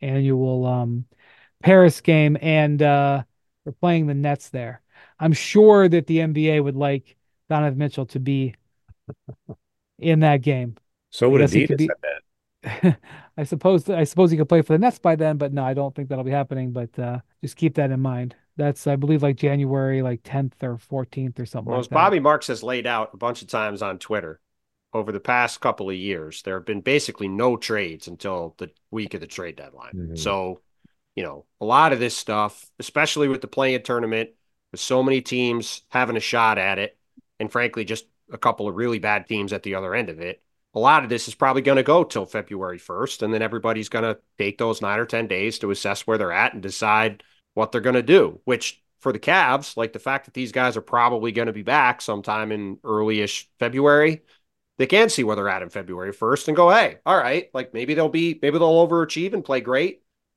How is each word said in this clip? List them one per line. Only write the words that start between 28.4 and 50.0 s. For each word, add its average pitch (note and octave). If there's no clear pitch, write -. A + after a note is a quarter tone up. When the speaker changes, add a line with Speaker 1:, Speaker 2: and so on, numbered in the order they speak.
Speaker 3:
the D2+
week G#2+
of F2+
the E2
trade E2+
deadline. C2
Speaker 2:
Mm-hmm. E2+
Speaker 3:
So, F#2
you D#3
know, C#3+
a G#2+
lot C#3+
of B2
this A#2+
stuff, G#2+
especially D3+
with C3
the B2+
play-in C3
tournament, A2+
with -
so C3
many C3+
teams A#2+
having A#2+
a G#2+
shot A2
at F#2+
it, G#2
and A2
frankly, A#2+
just A2
a A2+
couple G#2+
of F2+
really A#2
bad G#2
teams G2+
at G2
the G2
other F#2+
end A2+
of D#2+
it, F2
a A2
lot C#3
of A#2
this A#2+
is A#2
probably C3+
gonna C3+
go D#3
till G2+
February F#2
first, G#2
and A2
then A2
everybody's A2
gonna A2+
take G2+
those A#2
nine G#2
or A#2+
ten A#2
days G2
to G2+
assess G2+
where A2
they're G2
at G#2+
and G2
decide G#2+
what A2
they're A#2+
gonna B2+
do, B2
which -
for C3
the G#2+
Cavs, C#3+
like, A2+
the -
fact C3+